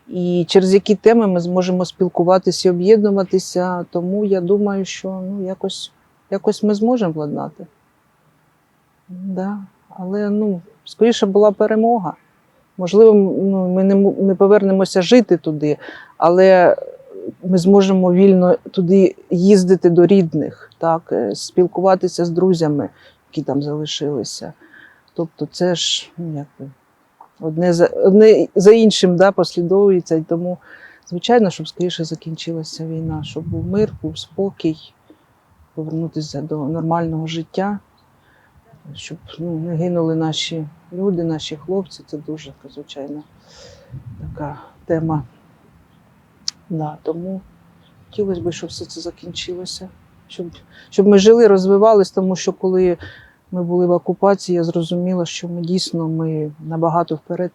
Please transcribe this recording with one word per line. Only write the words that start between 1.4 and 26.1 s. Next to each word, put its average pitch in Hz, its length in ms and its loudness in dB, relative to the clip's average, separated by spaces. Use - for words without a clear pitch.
зможемо 180 440 -2
спілкуватися 180 840 -2
і 180 40 2
об'єднуватися. 185 1160 -2
Тому 185 340 -4
я 196 160 -2
думаю, 196 440 -2
що, - 240 -12
ну, 190 380 -8
якось, - 460 -10
якось 196 320 -8
ми 214 120 -2
зможемо 214 380 -2
владнати. 151 540 -10
Да. 190 500 -8
Але, 202 420 -6
ну, 208 300 -2
скоріше 226 420 2
була 202 260 4
перемога. 220 600 0
Можливо, 196 320 6
м-, 202 220 4
ну, 190 260 0
ми 185 160 0
не 196 100 4
м-, 196 240 4
не 196 160 2
повернемося 196 680 2
жити 208 340 4
туди, 151 400 -4
але 180 600 6
ми 185 140 2
зможемо 190 540 4
вільно 180 440 4
туди 190 440 2
їздити 185 600 4
до 170 160 6
рідних, 170 720 0
так, 165 240 -2
е, 104 220 -2
спілкуватися 180 880 0
з 170 60 -2
друзями, 165 580 0
які 156 120 -8
там 139 200 -4
залишилися. 147 880 -8
Тобто 160 380 -8
це 180 220 -2
ж, - 440 -6